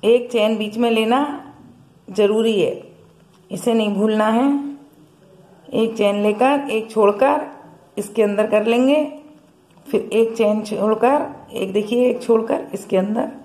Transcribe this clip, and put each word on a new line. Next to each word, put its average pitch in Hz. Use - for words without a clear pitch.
एक 240
चेन 220
बीच 214
में 233
लेना 226
ज़रूरी 214
है, 139
इसे 208
नहीं 214
भूलना 214
है। 240
एक 226
चेन 202
लेकर 254
एक 220
छोड़कर 226
इसके 208
अंदर 208
कर 214
लेंगे, 262
फिर -
एक 226
चेन 214
छोड़कर 220
एक, 190
देखिए, 220
एक -
छोड़कर 226
इसके -
अंदर 214